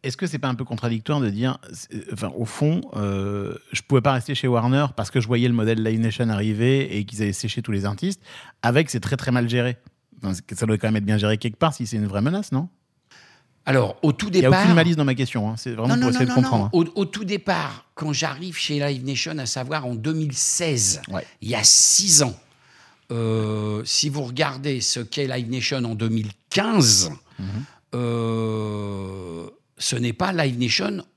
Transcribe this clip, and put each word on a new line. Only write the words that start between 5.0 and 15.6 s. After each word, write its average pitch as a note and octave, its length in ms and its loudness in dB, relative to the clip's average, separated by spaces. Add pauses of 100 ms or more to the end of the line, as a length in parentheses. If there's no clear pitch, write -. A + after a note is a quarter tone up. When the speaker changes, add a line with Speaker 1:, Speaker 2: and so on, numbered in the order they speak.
Speaker 1:
que - 120 2
je G#2+ 60 -2
voyais A#2+ 200 2
le A#2+ 60 4
modèle A2+ 280 2
Live A2 200 0
Nation A2+ 280 0
arriver A2 680 2
et G#2 80 -2
qu'ils G#2 180 -8
allaient G2+ 80 0
sécher A2 300 -6
tous A2 100 -6
les G2 140 0
artistes, C3 360 -4 (400)
avec C3 280 4
c'est A#2+ 100 -2
très, - 160 -2
très B2+ 160 -2
mal A#2+ 160 2
géré. A#2+ 300 0 (440)
Enfin, F#2+ 120 -4
c'est, F2 260 -10
ça A#2 60 0
doit A2 120 2
quand A2 120 -2
même A2 80 2
être G2+ 80 -2
bien G#2+ 120 2
géré G#2+ 200 2
quelque A2 180 -4
part D#3+ 180 2
si A#2 140 -6
c'est A#2 80 -6
une G#2+ 100 0
vraie G2+ 160 -2
menace, F3+ 300 -2
non ? D3 160 -2 (960)
Speaker 2:
Alors, B2+ 360 2
au D3+ 100 4
tout - 180 -4
Speaker 1:
Il F3 60 -2
y F#3 40 8
a - 20 6
Speaker 2:
départ D#3 220 6
Speaker 1:
aucune F3 120 8
malice E3 220 6
dans D3 80 2
ma C3 100 2
question, A#2 340 0
hein. A2+ 80 -4
C'est B2 140 -8